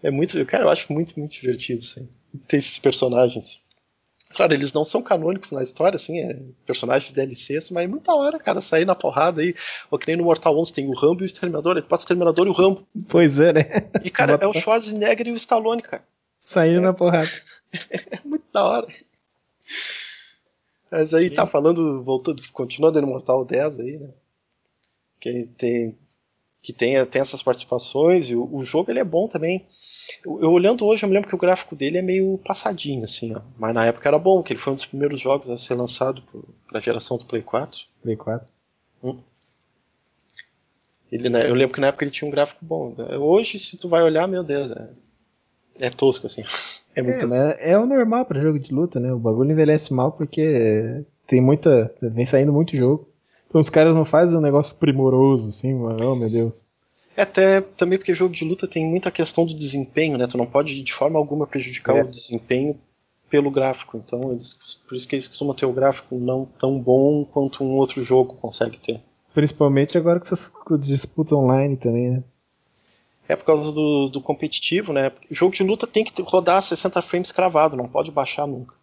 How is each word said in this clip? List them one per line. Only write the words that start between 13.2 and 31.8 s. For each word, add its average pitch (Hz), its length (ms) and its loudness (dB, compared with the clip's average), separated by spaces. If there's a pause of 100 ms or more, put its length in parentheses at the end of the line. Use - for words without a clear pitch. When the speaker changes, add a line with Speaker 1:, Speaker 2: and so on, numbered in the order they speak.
Speaker 2:
é, 165 120 8
né? 156 120 6 (400)
Speaker 1:
E, 185 40 -4
cara, 147 300 2
Speaker 2:
Bota - 60 0
Speaker 1:
é 196 40 4
o 208 60 0
Schwarzenegger 214 720 0
e 240 60 -6
o 233 40 -6
Stallone, 226 460 0
cara. - 220 -12 (340)
Speaker 2:
Saindo 170 400 2
Speaker 1:
É. 180 40 2
Speaker 2:
na 185 120 4
porrada. 175 360 2
Speaker 1:
<laughs> - 300 -16 (500)
É 190 160 -12
muito 302 160 -6 (100)
da 202 120 2
hora. 226 220 -2 (2000)
Mas 156 240 0
aí, 165 140 4
Speaker 2:
Sim. 147 80 -6
Speaker 1:
tá - 100 2
falando, 156 560 0
voltando, 131 400 -4 (100)
continuando 147 460 0
aí 143 60 2
no 139 80 -2
Mortal 131 320 -2
dez 135 340 -2
aí, 131 200 -10
né? 143 100 -18 (1120)
Que 120 360 -6
tem, 117 400 -4 (640)
que - 120 -14
tem, 131 340 2
tem 131 160 -2
essas 135 220 -8
participações, 135 840 0
e 120 60 -4
o, 120 180 -2
o 139 120 -6
jogo, 160 260 -2
ele 240 80 -2
é 262 60 0
bom 175 240 -2
também. 180 400 -6 (580)
Eu, 156 160 -8
eu 165 80 4
olhando 196 340 4
hoje, 214 200 2
eu 202 40 0
me 190 60 2
lembro 202 140 0
que - 80 -6
o - 20 -4
gráfico 180 380 0
dele 143 220 -2